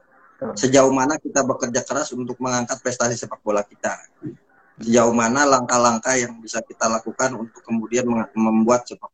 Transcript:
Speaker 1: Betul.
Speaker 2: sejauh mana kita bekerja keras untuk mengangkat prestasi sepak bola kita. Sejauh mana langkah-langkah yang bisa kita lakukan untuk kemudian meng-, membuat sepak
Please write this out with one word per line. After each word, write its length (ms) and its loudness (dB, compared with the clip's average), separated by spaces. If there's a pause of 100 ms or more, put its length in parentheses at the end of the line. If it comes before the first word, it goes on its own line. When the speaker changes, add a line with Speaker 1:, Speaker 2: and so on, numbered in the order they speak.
(440)
Speaker 1:
Betul. 160 -8
Speaker 2:
sejauh 320 6
mana 240 0
kita 320 -2
bekerja 400 -2
keras 240 -4
untuk 320 -8
mengangkat 400 -2
prestasi 320 -2
sepak 240 -12
bola 240 -2
kita. 320 -8 (880)
Sejauh 320 4
mana 320 2
langkah-langkah 720 2
yang 240 -4
bisa 180 -8
kita 300 -4
lakukan 480 -4
untuk 240 -12
kemudian 420 -2
meng-, 320 -2
membuat 480 4
sepak 300 -16